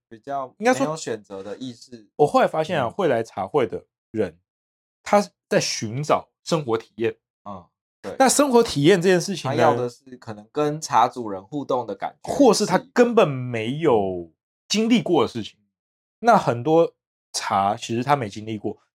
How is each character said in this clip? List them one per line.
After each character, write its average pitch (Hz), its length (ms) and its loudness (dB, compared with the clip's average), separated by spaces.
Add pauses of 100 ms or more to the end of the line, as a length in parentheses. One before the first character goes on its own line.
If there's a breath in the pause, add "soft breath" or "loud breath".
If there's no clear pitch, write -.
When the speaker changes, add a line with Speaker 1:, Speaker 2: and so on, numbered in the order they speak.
Speaker 1:
比 113 120 -20
较 139 380 -10
Speaker 2:
应 208 60 -4
该 247 80 4
说 240 140 -2
Speaker 1:
没 - 60 -4
有 160 40 -10
选 120 240 -8
择 98 220 -14
的 98 140 -12
意 127 160 -12
识。 113 420 -20
Speaker 2:
我 147 100 2
后 254 160 2
来 208 60 4
发 160 160 -2
现 156 180 -4
啊， 120 60 0
Speaker 1:
嗯。 120 60 -4
Speaker 2:
会 185 160 0
来 117 120 2
茶 98 280 -8
会 131 180 0
的 - 180 -8 (280)
人， 104 260 -4 (640)
他 - 180 2 (280)
在 202 100 0
寻 120 420 -6
找 147 280 -2 (160)
生 160 200 -2
活 113 140 -2
体 - 200 -18
验。 110 180 -2 (280)
Speaker 1:
嗯， 95 220 -16 (340)
对。 190 160 -12
Speaker 2:
那 269 120 4
生 277 240 2
活 233 100 6
体 143 220 -2
验 175 180 6
这 190 60 2
件 180 120 4
事 185 140 -6
情 139 160 -6
呢， 135 60 -4
Speaker 1:
他 160 40 2
要 151 140 4
的 123 140 -2
是 127 300 -20
可 113 160 -14
能 104 180 -20
跟 151 280 -2
茶 127 280 2
主 120 200 -10
人 95 140 -8
互 139 220 -10
动 123 200 -2
的 104 120 -10
感 - 260 -10
觉， - 100 -8
Speaker 2:
或 247 220 6
是 214 100 -2
他 180 140 2 (140)
根 240 200 4
本 208 160 4
没 123 500 -6
有 95 520 0 (380)
经 220 200 0
历 220 140 4
过 151 200 2
的 107 40 0
事 110 160 -8
情。 - 120 -16
Speaker 1:
是 - 20 -20
一 - 80 -20
个 - 20 -20 (540)
Speaker 2:
那 220 180 4
很 120 240 -2
多 160 320 2 (380)
茶 101 420 0
其 117 220 -8
实 123 80 -4
他 139 100 2
没 127 140 -2
经 107 180 -14
历 110 100 -8
过， 104 220 -8 (160)